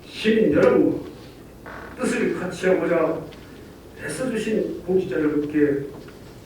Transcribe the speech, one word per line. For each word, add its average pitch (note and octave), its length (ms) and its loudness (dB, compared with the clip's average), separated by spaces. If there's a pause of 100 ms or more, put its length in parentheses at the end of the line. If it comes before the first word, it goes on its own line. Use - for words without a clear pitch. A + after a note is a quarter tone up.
시민 G#3+ 460 2
여러분과 - 460 6 (1000)
뜻을 G3 400 -2
같이하고자 E3+ 800 0 (840)
애써주신 A3 800 -2
공직자 F#3 340 0
여러분께 D3 680 0 (580)